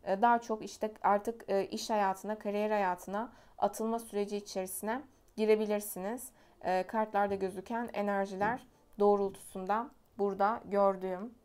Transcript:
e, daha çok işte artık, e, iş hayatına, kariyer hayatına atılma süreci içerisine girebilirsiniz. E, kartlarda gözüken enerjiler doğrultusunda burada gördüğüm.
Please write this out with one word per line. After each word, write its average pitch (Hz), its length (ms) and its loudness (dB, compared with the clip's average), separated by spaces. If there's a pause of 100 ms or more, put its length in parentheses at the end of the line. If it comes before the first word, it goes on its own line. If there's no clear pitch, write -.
e, 196 160 2
daha 233 200 6
çok 220 220 -6
işte 214 280 -6 (100)
artık, 208 480 2
e, 196 180 2
iş 220 220 -6
hayatına, 208 500 0
kariyer 214 320 -2
hayatına 196 600 -2 (260)
atılma 226 420 0
süreci 208 380 -4
içerisine 202 640 -4 (340)
girebilirsiniz. 214 960 0 (320)
E, 185 240 2
kartlarda 202 480 0
gözüken 196 580 -4
enerjiler 202 760 -2 (320)
doğrultusunda 202 920 2 (280)
burada 196 480 2
gördüğüm. 190 680 2 (120)